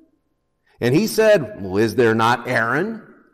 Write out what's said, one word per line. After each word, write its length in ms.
And 120
he 140
said, 560
"Well, 140
is 180
there 200
not 340
Aaron 540